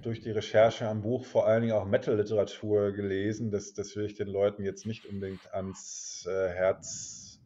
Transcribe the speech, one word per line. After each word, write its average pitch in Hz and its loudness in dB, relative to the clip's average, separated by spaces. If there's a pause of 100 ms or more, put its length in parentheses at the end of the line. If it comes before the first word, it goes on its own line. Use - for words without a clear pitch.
durch 113 -4
die 120 -6
Recherche 110 4
am 107 -2
Buch 120 -2
vor 107 2
allen 113 6
Dingen 113 2
auch 98 2
Metal-Literatur 104 2
gelesen. 101 -2
Das, 98 -4
das - -8
will 104 -2
ich 104 -6
den 101 -4
Leuten 101 2
jetzt 95 -6
nicht 110 -8
unbedingt 98 -8
ans, - -8
äh, 95 2
Herz - -2